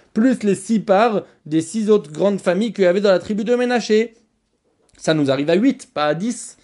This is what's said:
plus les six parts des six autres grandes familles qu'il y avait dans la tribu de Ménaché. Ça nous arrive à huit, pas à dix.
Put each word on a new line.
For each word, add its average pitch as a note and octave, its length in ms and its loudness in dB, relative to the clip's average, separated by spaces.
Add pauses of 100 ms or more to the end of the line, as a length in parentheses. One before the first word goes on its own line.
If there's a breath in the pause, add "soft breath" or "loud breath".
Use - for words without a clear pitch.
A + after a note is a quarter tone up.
(120)
plus A#3 300 2
les G3+ 120 2
six G#3 260 -2
parts G3+ 420 2 (240 loud breath)
des D#3 140 0
six G#3 300 -4
autres E3 220 2
grandes F#3 280 -2
familles G3 320 -2
qu'il F#3+ 120 0
y - 20 4
avait F3 140 2
dans G3+ 100 2
la F3+ 80 4
tribu G3+ 240 -4
de A#3+ 140 0
Ménaché. A#3+ 580 0 (840)
Ça - 160 -2
nous D3 160 0
arrive C#3 220 0
à E3+ 40 2
huit, B3 380 0
pas D3 140 -2
à D3+ 80 0
dix. A3 500 -8